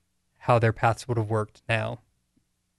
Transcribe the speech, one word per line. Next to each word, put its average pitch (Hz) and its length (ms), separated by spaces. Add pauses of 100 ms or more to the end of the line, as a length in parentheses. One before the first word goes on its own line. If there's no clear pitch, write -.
(380)
how 120 200
their 110 140
paths - 340
would 120 120
have 107 120
worked 107 380
now, 113 320 (800)